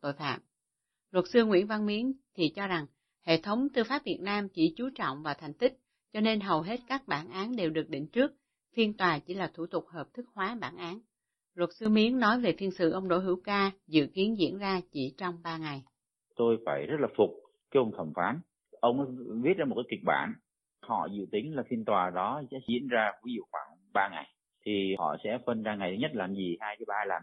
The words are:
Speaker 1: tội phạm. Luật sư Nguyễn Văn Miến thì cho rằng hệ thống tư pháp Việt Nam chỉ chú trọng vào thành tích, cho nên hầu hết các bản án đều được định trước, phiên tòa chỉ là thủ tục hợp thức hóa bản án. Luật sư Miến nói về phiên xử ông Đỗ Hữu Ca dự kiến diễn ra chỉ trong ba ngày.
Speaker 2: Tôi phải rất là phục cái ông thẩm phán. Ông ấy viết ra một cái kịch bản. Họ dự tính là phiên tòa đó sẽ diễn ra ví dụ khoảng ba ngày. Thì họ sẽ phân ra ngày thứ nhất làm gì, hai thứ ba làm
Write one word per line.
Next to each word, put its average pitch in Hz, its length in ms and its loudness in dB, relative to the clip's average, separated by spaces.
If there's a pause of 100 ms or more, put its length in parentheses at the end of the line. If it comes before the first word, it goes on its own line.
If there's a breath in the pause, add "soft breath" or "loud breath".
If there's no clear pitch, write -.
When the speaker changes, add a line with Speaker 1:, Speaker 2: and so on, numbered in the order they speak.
Speaker 1:
tội 143 120 -2
phạm. 143 260 -4 (720)
Luật 180 220 2
sư 233 120 8
Nguyễn 208 220 6
Văn 214 180 -2
Miến 226 280 0 (220)
thì 175 200 2
cho 202 120 -4
rằng 165 180 -2 (400)
hệ 165 160 4
thống 226 320 0
tư 240 160 4
pháp 285 160 -2
Việt 190 160 -4
Nam 202 320 -2
chỉ 160 240 4
chú 254 180 -4
trọng 151 280 -4
vào 147 160 -2
thành 147 140 -10
tích, - 260 0 (340)
cho 214 60 -4
nên 220 200 2
hầu 185 220 2
hết 220 260 -4
các 269 200 -4
bản 151 220 -4
án 202 260 -4
đều 180 140 0
được 160 200 -2
định 151 180 -4
trước, 262 240 2 (440)
phiên 214 220 2
tòa 170 220 2
chỉ 175 140 -8
là 190 200 -4
thủ 165 120 -8
tục 165 220 -4
hợp 160 260 -10
thức 240 200 -12
hóa 208 280 -4
bản 165 160 -8
án. 180 220 -8 (560)
Luật 175 140 0 (100)
sư 220 100 2
Miến 220 300 6
nói 240 220 4
về 175 160 2
phiên 196 140 -2
xử 170 200 2
ông 185 160 -2
Đỗ 175 120 4
Hữu 185 240 0
Ca 196 280 2 (160)
dự 151 260 4
kiến 208 260 0
diễn 170 180 0
ra 190 240 -2 (100)
chỉ 131 260 -4
trong 180 260 -6
ba 165 140 -6
ngày. 147 260 -6 (520)
Speaker 2:
Tôi 117 300 4
phải - 200 -2
rất 151 140 -2
là 123 80 2 (100)
phục 101 120 6 (420)
cái 139 80 6
ông 113 180 2
thẩm 78 180 -6
phán. 101 240 0 (420)
Ông 120 180 4
ấy 139 80 -2 (360)
viết 185 140 4
ra 156 80 0
một 113 100 0
cái 120 140 -4
kịch - 160 -6
bản. 76 280 0 (480)
Họ 95 300 -2
dự 101 200 -6
tính 135 240 -2
là 127 140 -4
phiên 113 160 -4
tòa 95 240 2
đó 101 320 -2 (100)
sẽ 135 60 -8 (100)
diễn 120 200 0
ra 110 240 2 (140)
ví 123 100 -6
dụ 98 60 -6 (100)
khoảng - 260 -10 (160)
ba 98 180 2
ngày. 76 160 -12 (380)
Thì 98 320 0
họ 78 260 -2
sẽ 110 220 -2
phân 113 180 -2
ra 107 120 -2
ngày 95 160 -4
thứ 104 100 -4
nhất 151 120 -2
làm 98 200 -4
gì, 90 260 -4
hai 104 200 -8
thứ 117 80 -12
ba 104 200 -2
làm 87 160 -2